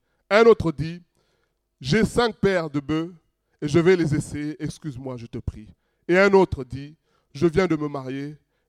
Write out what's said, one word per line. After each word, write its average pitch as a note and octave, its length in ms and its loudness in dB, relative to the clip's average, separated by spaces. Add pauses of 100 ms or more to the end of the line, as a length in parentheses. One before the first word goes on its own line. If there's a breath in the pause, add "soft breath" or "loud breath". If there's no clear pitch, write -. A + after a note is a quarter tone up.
(280)
Un G#3 180 4
autre E3 260 4
dit, « D#3+ 280 -8 (800)
J'ai E3+ 240 0
cinq A#3 300 0
paires F3+ 340 0
de C#3+ 120 -6
bœufs, D#3+ 340 -6 (480)
et D3 60 -4
je D3 100 2
vais F3 160 6
les D#3 180 0
essayer. D3 480 -6
Excuse-moi, C3 560 -12
je A#2 100 -16
te A#2+ 120 -14
prie. » - 340 -12 (360)
Et F3+ 100 2
un G3 140 4
autre F3 320 4
dit, « C#3 320 -14 (360)
Je C#3 140 -2
viens E3+ 220 0
de D#3+ 80 -2
me D3+ 100 -6
marier, C#3 500 -10 (320)